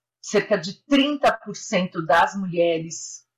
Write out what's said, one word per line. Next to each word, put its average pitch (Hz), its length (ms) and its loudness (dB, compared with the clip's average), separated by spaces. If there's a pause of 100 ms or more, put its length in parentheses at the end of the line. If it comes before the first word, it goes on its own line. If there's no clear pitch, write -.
(220)
cerca 202 360 0
de 175 280 -6
trinta 277 460 2
por - 240 -8
cento 180 500 -4
das 175 300 4
mulheres 170 920 -2 (120)